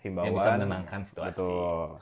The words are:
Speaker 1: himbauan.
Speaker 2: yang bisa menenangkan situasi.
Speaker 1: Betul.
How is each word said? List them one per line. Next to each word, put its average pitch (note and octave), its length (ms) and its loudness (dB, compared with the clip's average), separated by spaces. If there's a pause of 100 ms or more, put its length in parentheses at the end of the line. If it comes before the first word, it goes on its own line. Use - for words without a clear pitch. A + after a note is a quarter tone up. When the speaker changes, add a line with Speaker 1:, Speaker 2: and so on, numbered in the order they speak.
Speaker 1:
himbauan. F#2 260 -2
Speaker 2:
yang F#2 100 2
bisa G2+ 180 6
menenangkan G2 480 -2
situasi. E2+ 380 -6
Speaker 1:
Betul. F2 460 0 (160)